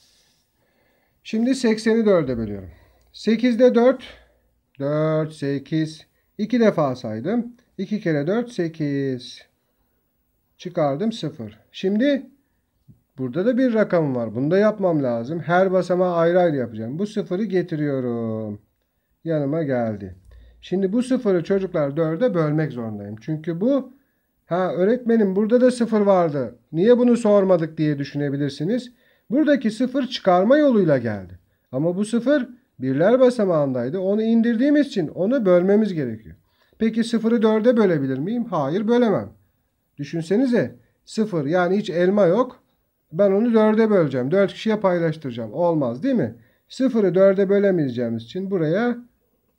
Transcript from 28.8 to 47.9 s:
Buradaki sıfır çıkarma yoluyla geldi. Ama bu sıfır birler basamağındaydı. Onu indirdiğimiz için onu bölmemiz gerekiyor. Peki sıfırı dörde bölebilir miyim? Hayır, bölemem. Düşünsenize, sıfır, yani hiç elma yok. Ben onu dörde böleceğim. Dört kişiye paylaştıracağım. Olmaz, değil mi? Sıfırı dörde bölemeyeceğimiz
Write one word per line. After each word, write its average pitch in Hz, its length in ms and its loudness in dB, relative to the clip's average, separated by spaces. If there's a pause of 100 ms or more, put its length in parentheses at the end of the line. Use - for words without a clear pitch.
Buradaki 269 420 2
sıfır 254 360 -4
çıkarma 196 500 2
yoluyla 208 400 4
geldi. 101 420 -6 (320)
Ama 160 240 -2
bu 208 100 -4
sıfır 240 440 0 (300)
birler 147 400 2
basamağındaydı. 165 800 0
Onu 202 220 0
indirdiğimiz 233 640 2
için 190 200 -4
onu 220 380 -2
bölmemiz 185 480 4
gerekiyor. 117 420 -8 (420)
Peki 226 260 0
sıfırı 226 380 0
dörde 220 360 2
bölebilir 147 400 2
miyim? 214 280 -4
Hayır, 170 420 -4
bölemem. 214 460 0 (640)
Düşünsenize, 165 800 -2 (300)
sıfır, 175 400 -4
yani 180 320 0
hiç 208 120 -4
elma 185 360 2
yok. 226 380 0 (480)
Ben 190 200 2
onu 226 220 2
dörde 214 360 4
böleceğim. 139 420 0
Dört 196 220 2
kişiye 220 220 -2
paylaştıracağım. 160 800 -4
Olmaz, 151 500 -2
değil 269 120 0
mi? 139 200 -2 (340)
Sıfırı 214 460 0
dörde 196 340 4
bölemeyeceğimiz 135 760 0